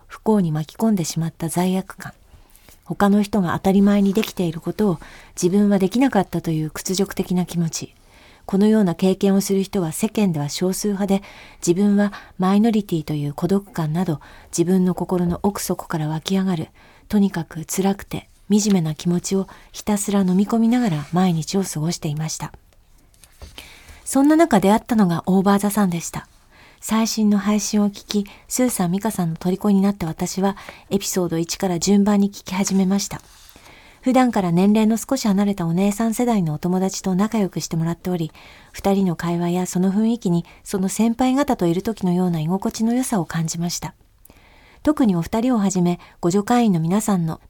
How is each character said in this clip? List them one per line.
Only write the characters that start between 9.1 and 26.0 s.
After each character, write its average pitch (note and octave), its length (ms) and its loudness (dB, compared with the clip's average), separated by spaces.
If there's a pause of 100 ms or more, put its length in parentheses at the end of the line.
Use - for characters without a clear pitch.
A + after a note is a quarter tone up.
験 G3 200 2
を G3 60 2
す G3 140 -2
る G3 80 0
人 G3 200 -4
は D#3 100 -4
世 G#3+ 160 -2
間 G#3 240 0
で D#3 80 -2
は C#3+ 80 -4
少 F#3 240 -2
数 G3 160 -4
派 G3+ 180 -2
で、 G3 160 0 (420)
自 E3+ 160 2
分 G3+ 160 4
は G3+ 160 2 (260)
マ F#3+ 180 2
イ G#3 40 4
ノ A#3 100 4
リ G#3+ 120 2
テ F#3+ 140 -4
ィ D#3 80 -2
と D3+ 100 -6
い D3 140 -4
う C#3+ 60 -8
孤 E3+ 140 -2
独 G3 220 -2
感 D3+ 220 -4
な F3 120 0
ど、 E3+ 160 -4 (300)
自 E3+ 140 0
分 F#3 200 2
の F3+ 100 2
心 F3+ 320 -2
の E3+ 160 -2
奥 G3+ 200 -2
底 - 240 -6
か E3+ 120 -4
ら D3+ 100 -4
湧 D#3 120 -4
き F#3+ 160 -4
上 F#3+ 80 0
が F#3+ 120 -2
る、 D#3 120 -8 (400)
と G#3+ 100 0
に G3 120 2
か E3 140 -6
く D#3+ 200 -12
辛 F#3+ 300 -2
く F#3+ 100 -16
て - 240 -12 (220)
惨 G#3 220 2
め F#3+ 80 4
な D#3 140 -2
気 - 140 -6
持 F3 120 0
ち - 160 -4
を F#3+ 100 -2 (240)
ひ - 140 -16
た G#3 120 0
す G3+ 140 -4
ら G3 120 2
飲 F#3 140 2
み G3+ 120 2
込 A3+ 100 0
み A3+ 100 4
な B3 120 2
が A#3 100 0
ら D3+ 220 -4
毎 F3+ 200 2
日 E3 240 -2
を G3 60 0
過 F3+ 160 -6
ご D#3+ 140 -2
し - 60 -8
て - 100 -6
い D3 80 -4
ま D#3 120 -4
し - 80 -10
た。 - 160 -12 (1500)
そ - 180 0
ん C#4+ 60 6
な D#4 80 6
中、 D#4+ 220 6
出 G3 140 4
会 G#3 60 4
っ - 60 -20
た A#3 120 -2
の G#3+ 100 4
が E3+ 200 0
オ F#3+ 140 4
ー - 20 2
バ G3+ 140 4
ー - 40 4
ザ G3+ 100 -2
さ G3+ 160 0
ん F3+ 40 0
で E3+ 100 -4